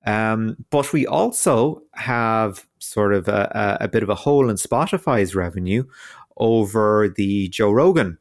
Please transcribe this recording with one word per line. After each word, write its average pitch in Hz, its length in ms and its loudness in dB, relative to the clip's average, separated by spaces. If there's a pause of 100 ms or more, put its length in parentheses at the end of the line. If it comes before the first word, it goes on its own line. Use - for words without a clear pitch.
Um, 110 520 -2 (120)
but 143 240 0
we 135 120 0
also 156 760 0 (100)
have 113 720 -2 (140)
sort 104 340 0
of 95 140 0
a, 104 520 -2
a, 110 60 -2
a - 20 -6
bit 107 160 0
of 98 60 -4
a 101 60 0
hole 139 340 2
in 104 60 0
Spotify's 120 800 -2
revenue 92 480 -2 (540)
over 107 680 2
the 98 420 -2
Joe 104 220 0
Rogan 131 500 2